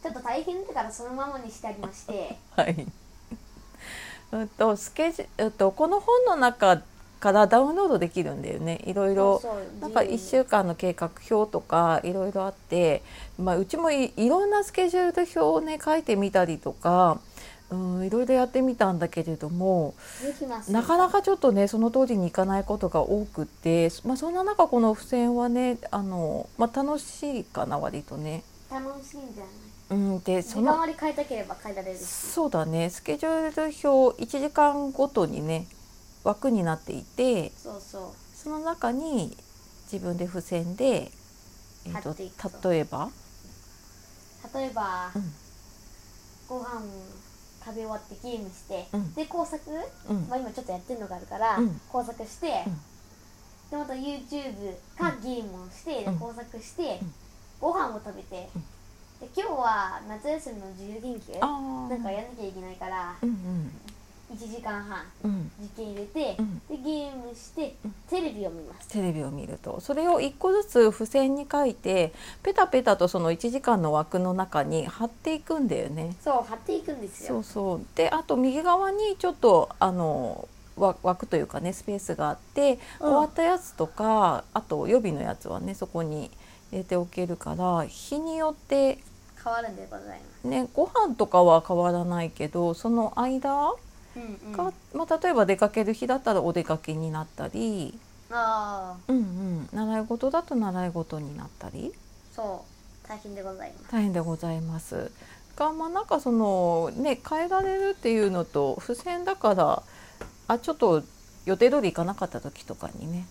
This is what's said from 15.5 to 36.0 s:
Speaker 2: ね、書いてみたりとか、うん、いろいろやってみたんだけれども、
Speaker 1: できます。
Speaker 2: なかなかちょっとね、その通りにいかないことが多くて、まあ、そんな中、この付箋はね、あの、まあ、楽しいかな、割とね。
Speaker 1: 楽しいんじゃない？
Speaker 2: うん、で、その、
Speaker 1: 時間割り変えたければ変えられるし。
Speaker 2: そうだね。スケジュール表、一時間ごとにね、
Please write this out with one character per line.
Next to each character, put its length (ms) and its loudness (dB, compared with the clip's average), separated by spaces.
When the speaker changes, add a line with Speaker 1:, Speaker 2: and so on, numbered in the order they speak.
Speaker 2:
ね、 220 -4
書 140 4
い 60 0
て 120 2
み 160 2
た 140 6
り 140 -4
と 120 -4
か、 480 6
う 40 -6
ん、 300 -2
い 40 -2
ろ 140 2
い 20 0
ろ 100 4
や 100 6
っ 40 -4
て 120 2
み 140 2
た 160 4
ん 80 0
だ 80 0
け 160 -2
れ 140 -2
ど 120 -6
も、 440 2
Speaker 1:
で 120 -4
き 120 -8
ま 160 -6
す。 120 -6
Speaker 2:
な 100 2
か 140 4
な 120 6
か 120 4
ち 80 0
ょ 60 6
っ 20 -10
と 160 6
ね、 160 4
そ 80 -2
の 120 4
通 160 4
り 120 0
に 100 2
い 40 -2
か 120 2
な 160 2
い 60 -4
こ 120 -2
と 120 0
が 120 2
多 240 0
く 200 -6
て、 440 2
ま 120 0
あ、 20 -6
そ 120 -2
ん 40 -4
な 100 0
中、 240 0
こ 140 2
の 120 4
付 140 -8
箋 280 0
は 120 0
ね、 300 0
あ 120 -4
の、 560 -4
ま 160 2
あ、 20 -4
楽 240 -2
し 400 -8
い 60 -8
か 200 -6
な、 140 -4
割 240 -6
と 140 -12
ね。 260 -8
Speaker 1:
楽 140 -8
し 100 -20
い 60 -14
ん 140 -14
じ 80 -16
ゃ 20 -14
な 60 -16
い？ 20 -20
Speaker 2:
う 40 -2
ん、 240 0
で、 220 0
そ 180 -6
の、 140 4
Speaker 1:
時 20 4
間 40 0
割 140 0
り 60 -10
変 120 -2
え 20 -6
た 100 -4
け 140 -6
れ 80 -8
ば 180 -12
変 80 -10
え 40 -8
ら 60 -8
れ 120 -8
る 40 -12
し。 80 -12
Speaker 2:
そ 420 -2
う 20 0
だ 160 0
ね。 240 0
ス 140 -14
ケ 140 -4
ジ 80 -4
ュ 280 0
ー 300 -4
ル 60 4
表、 320 6
一 200 -4
時 80 -2
間 420 4
ご 160 2
と 180 2
に 200 -4
ね、 200 -2